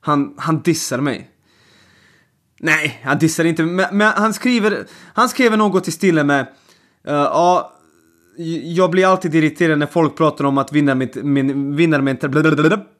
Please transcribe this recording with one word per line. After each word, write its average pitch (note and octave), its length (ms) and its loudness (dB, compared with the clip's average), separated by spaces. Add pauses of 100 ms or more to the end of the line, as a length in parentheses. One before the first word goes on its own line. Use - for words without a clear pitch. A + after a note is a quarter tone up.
han, C#3+ 380 -2
han D#3+ 240 -4
dissar D3+ 380 -2
mig. C3+ 300 -6 (1300)
Nej, D3+ 440 -2
han C#3 140 -2
dissar D#3+ 260 0
inte, E3 180 0
men, F3+ 240 -2 (100)
men G#3+ 200 2
han G#3 180 0
skriver, G#3 520 -2 (280)
han A#3 140 0
skriver A#3 280 2
något F#3+ 320 0
i - 20 -4
stilen D#3+ 360 0
med, C#3+ 140 2 (680)
eh, D3 80 -6
ja, D#3+ 580 0 (920)
jag F3 260 0
blir F#3 160 2
alltid F#3 280 0
irriterad D#3 440 2
när D3 80 0
folk D#3+ 300 0
pratar D3 280 0
om C#3 140 0
att C3+ 140 -4
vinnarment-, C3 500 0
min, C#3 540 0
vinnarmental-, D3 520 0
blablabla. D#3 520 2 (200)